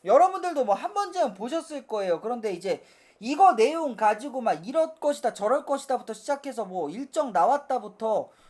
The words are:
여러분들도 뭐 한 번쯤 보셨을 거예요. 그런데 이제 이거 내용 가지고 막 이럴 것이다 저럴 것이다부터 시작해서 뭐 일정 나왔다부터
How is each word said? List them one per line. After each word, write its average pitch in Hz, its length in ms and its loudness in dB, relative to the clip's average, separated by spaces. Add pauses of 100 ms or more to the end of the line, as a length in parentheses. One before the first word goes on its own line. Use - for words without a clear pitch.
여러분들도 339 600 4
뭐 208 100 2
한 339 200 -4
번쯤 359 400 -2
보셨을 269 520 -8
거예요. 190 340 -2
그런데 220 320 -6
이제 180 300 -4 (380)
이거 302 360 6
내용 277 400 2
가지고 214 440 0
막 180 260 -2
이럴 320 280 0
것이다 294 400 -2
저럴 254 320 0
것이다부터 269 480 -4
시작해서 277 500 -6
뭐 185 260 -6
일정 269 420 -4
나왔다부터 220 960 0 (200)